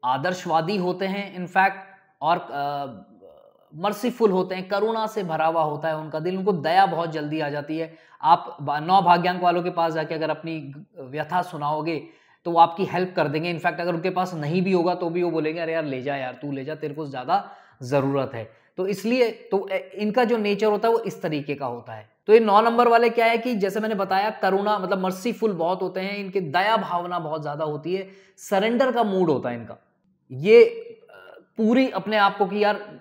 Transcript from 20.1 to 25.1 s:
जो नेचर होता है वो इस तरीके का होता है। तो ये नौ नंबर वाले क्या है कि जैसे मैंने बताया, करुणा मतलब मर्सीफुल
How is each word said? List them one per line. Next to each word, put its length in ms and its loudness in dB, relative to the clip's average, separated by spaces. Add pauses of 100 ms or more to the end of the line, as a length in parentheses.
जो 140 2
नेचर 300 0
होता 200 2
है 60 4
वो 60 2
इस 220 -8
तरीके 340 -4
का 100 -8
होता 280 -10
है। 160 -18 (180)
तो 60 8
ये 60 10
नौ 220 6
नंबर 260 4
वाले 220 6
क्या 160 2
है 120 4
कि 180 -2
जैसे 240 0
मैंने 160 -2
बताया, 340 0
करुणा 500 0
मतलब 200 -2
मर्सीफुल 540 -2